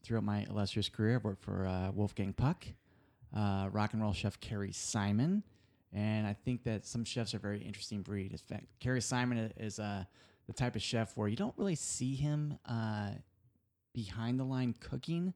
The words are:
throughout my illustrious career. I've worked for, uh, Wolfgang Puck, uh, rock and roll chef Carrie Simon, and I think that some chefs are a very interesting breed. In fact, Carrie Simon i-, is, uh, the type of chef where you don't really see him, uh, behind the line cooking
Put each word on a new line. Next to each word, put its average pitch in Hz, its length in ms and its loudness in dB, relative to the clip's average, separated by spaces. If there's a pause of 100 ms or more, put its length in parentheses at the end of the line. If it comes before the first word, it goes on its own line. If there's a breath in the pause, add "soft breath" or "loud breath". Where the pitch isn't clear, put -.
throughout 113 220 2
my 104 240 2
illustrious 101 400 2
career. 110 280 4
I've 107 80 0
worked 98 180 -2
for, 95 240 -2
uh, 92 240 2
Wolfgang 98 420 0
Puck, - 320 2 (720 soft breath)
uh, 98 340 2
rock 104 220 0
and 110 100 0
roll 104 120 2
chef - 260 -2
Carrie 101 320 -4
Simon, 113 720 2 (500 soft breath)
and 107 340 0
I 101 60 0
think 120 320 -2
that 107 220 -2
some 117 180 -4
chefs 113 300 -2
are - 20 -2
a 95 40 -6
very 104 200 -2
interesting 104 400 -6
breed. 98 320 -4
In - 60 -6
fact, - 260 -10 (160)
Carrie 127 220 2
Simon 123 560 0
i-, - 40 -10
is, 107 160 -6
uh, 101 260 -2 (420 loud breath)
the 120 80 -8
type 123 200 2
of 107 60 -2
chef 113 380 0
where 107 100 2
you 110 80 2
don't 214 220 -2
really 190 160 2
see 131 400 -2
him, 147 520 0
uh, 110 440 0 (840)
behind 117 480 -2
the 131 40 0
line 127 360 0
cooking 170 560 -2